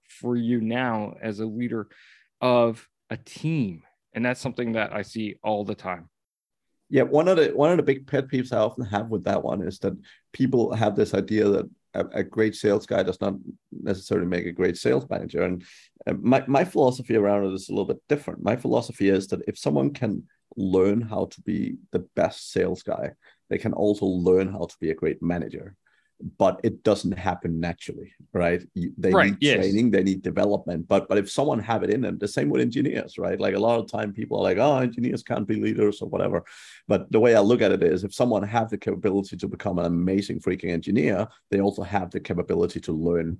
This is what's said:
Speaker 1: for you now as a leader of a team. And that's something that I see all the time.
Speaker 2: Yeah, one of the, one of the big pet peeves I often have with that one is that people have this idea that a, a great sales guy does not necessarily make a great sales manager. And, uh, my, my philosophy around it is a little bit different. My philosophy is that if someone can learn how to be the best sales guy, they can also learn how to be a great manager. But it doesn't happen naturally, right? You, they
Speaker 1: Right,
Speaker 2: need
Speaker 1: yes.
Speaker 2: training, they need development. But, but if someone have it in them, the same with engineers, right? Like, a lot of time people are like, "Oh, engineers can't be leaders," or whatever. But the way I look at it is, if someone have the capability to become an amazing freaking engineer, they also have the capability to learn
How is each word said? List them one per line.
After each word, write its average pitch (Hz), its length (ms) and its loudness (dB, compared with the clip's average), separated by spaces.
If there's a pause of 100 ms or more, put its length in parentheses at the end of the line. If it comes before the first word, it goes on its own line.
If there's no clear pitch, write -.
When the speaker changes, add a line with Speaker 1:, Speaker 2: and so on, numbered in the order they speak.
Speaker 1:
for 120 260 -4
you 120 240 0
now 113 640 -2
as 107 180 -8
a 110 60 -4
leader 113 420 -6 (540)
of 120 460 2 (240)
a 113 60 -8
team. 127 640 -4 (300)
And 117 120 -4
that's 123 160 -2
something 120 300 -4
that 110 200 -2
I 101 120 -6
see 107 400 -8
all 107 220 0
the 101 100 -6
time. 87 340 -10 (800)
Speaker 2:
Yeah, 135 140 4
one 147 240 4
of 185 100 6
the, 156 120 6
one 151 220 4
of 180 60 4
the 151 60 2
big 135 220 0
pet 139 220 -2
peeves 127 260 -2
I 120 40 0
often 117 280 0
have 104 220 -2
with 110 160 -4
that 98 180 0
one 90 220 -4
is 92 160 -6
that 98 180 -4 (340)
people 131 420 2
have 107 220 2
this 107 200 2
idea 104 340 2
that - 200 0 (260)
a, 98 100 -2 (140)
a 98 40 -2
great 107 320 0
sales 104 300 0
guy 95 160 0
does 95 180 -2
not 98 140 -2 (380)
necessarily 95 560 -2
make 90 180 -2
a 87 60 -6
great 90 260 0
sales 131 320 0
manager. - 320 -4
And, 90 220 -2 (420)
uh, - 160 -2
my, 131 240 4
my 139 180 2
philosophy 127 520 0
around 101 300 2
it 95 80 -2
is 95 160 -10
a - 20 -6
little 98 140 -2
bit 101 240 -4
different. 143 340 -4
My 104 120 2
philosophy 117 540 0
is 95 180 2
that - 200 -4
if 104 100 -8
someone 143 340 0
can 117 360 -4 (280)
learn 98 460 2
how 107 300 -4
to - 100 -20
be - 360 -4 (140)
the 90 140 -2 (100)
best - 360 -2
sales 90 320 -2
guy, - 300 -6 (360)
they 101 80 -2
can 110 160 -2
also 104 320 2
learn 92 460 4
how 85 140 -6
to - 140 -18
be 80 120 -2
a 78 40 -2
great - 260 -2
manager. 85 540 -4 (640)
But 92 260 2
it - 200 -2
doesn't 98 340 2
happen 90 420 -2
naturally, - 540 -8 (180)
right? 87 320 0 (120)
You, 87 220 -4
they 92 140 2
Speaker 1:
Right, 117 200 6
Speaker 2:
need 98 100 -4
Speaker 1:
yes. 135 160 4
Speaker 2:
training, 98 340 2
they 95 120 4
need 95 180 0
development. 95 640 -2
But, 98 220 2
but 98 80 2
if 101 120 0
someone 139 300 0
have 107 240 -2
it 92 60 -2
in 113 100 2
them, 95 180 -2
the 101 120 -4
same 143 200 -2
with 127 120 2
engineers, 123 560 -2
right? 92 200 -2
Like, 98 180 0
a 98 40 0
lot 117 200 2
of - 120 -6
time 107 220 -4
people 110 240 -6
are 98 60 0
like, 95 140 2
"Oh, 139 200 4
engineers 120 440 -2
can't 113 240 -4
be 110 100 -2
leaders," 104 460 0
or 101 60 -6
whatever. 95 380 -2 (420)
But 95 240 0
the 110 80 6
way 117 160 8
I 104 60 8
look 110 200 6
at 95 120 4
it 85 100 2
is, 87 220 2
if 98 80 -8
someone 113 300 2
have 110 260 -2
the 104 80 -6
capability 98 580 -2
to 98 140 -6
become 95 300 -4
an 87 60 0
amazing 90 540 0
freaking 92 320 -2
engineer, 104 560 0 (240)
they 101 80 2
also 98 240 0
have 95 280 -4
the - 100 -6
capability 87 600 -2
to 82 120 -6
learn 85 460 -2